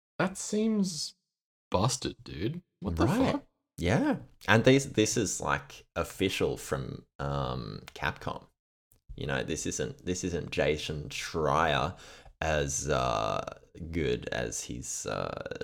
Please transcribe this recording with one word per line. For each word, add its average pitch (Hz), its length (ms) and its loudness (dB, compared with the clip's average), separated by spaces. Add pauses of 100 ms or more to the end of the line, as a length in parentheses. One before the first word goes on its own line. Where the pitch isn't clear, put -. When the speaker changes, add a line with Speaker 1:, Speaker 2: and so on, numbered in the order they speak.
(180)
Speaker 1:
That 190 200 -2
seems 208 760 0 (560)
busted, - 540 2
dude. - 380 -4 (180)
What 175 160 -2
the - 100 4
Speaker 2:
Right. 247 280 4
Speaker 1:
fuck? 285 100 -4 (340)
Speaker 2:
Yeah. 240 380 4 (320)
And 110 180 8
this, 139 200 8
this - 320 2
is, 110 220 0
like, - 460 -2 (100)
official 87 600 0
from, - 460 -6 (160)
um, 64 640 -4 (100)
Capcom. - 500 -4 (720)
You - 120 -6
know, 67 160 0
this - 220 -4
isn't, - 400 -4
this 90 200 -2
isn't 85 260 -2
Jason 76 580 0
Schreier 76 840 2 (460)
as, 71 480 0
uh, 57 560 0 (460)
good 69 420 0
as 58 300 -4
his, - 420 -8
uh, - 580 -4